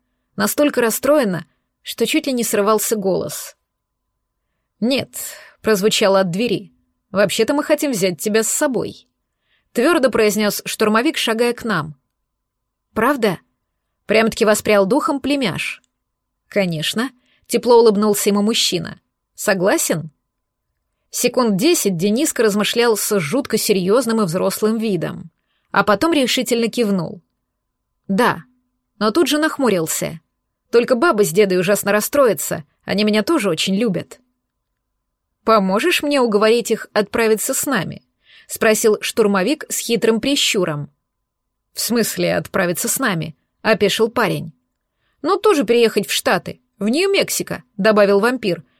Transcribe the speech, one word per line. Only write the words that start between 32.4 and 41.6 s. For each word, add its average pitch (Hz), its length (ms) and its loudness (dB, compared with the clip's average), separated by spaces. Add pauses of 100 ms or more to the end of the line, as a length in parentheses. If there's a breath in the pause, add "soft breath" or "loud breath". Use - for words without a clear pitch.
они 196 180 -2
меня 214 220 2
тоже 220 260 0
очень 175 240 -2
любят". 190 460 -4 (1200)
"Поможешь 220 580 2
мне 285 180 0
уговорить 220 500 2
их - 220 -4
отправиться 226 640 0
с - 120 -6
нами?" — 196 360 -4 (440 soft breath)
спросил 220 540 2
штурмовик 208 680 0
с - 100 -6
хитрым 226 420 0
прищуром. 180 720 -2 (840)